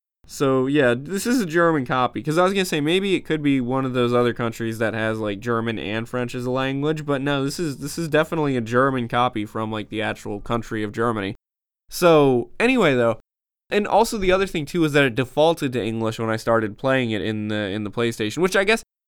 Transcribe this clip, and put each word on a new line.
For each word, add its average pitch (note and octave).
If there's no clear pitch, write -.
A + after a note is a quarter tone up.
So, C3
yeah, C3+
this E3
is B3
a F#3+
German D#3+
copy, B2
'cause D3+
I F3+
was F#3+
gonna F#3+
say D#3+
maybe F#3+
it C#3+
could D#3
be C#3
one C3
of B2+
those A#2+
other A#2+
countries A2+
that A2
has, A2
like, G#2
German A#2
and G#2+
French B2
as B2
a B2+
language, C#3
but C#3
no, C#3+
this C3+
is, D#3
this C#3+
is E3+
definitely D3+
a B2
German A#2+
copy A#2+
from, A2
like, G#2+
the G#2+
actual G#2+
country A2+
of G#2
Germany. A2
So, C#3+
anyway, A3
though, A#2
and G#3
also A3+
the F3+
other F#3+
thing, E3
too, E3+
is D3
that C#3+
it B2
defaulted D3
to A#2
English A2
when A2+
I A2
started A2
playing C3
it G#2
in G#2+
the, G#2+
in G#2+
the G2+
PlayStation, A#2
which F#3
I G3
guess A3+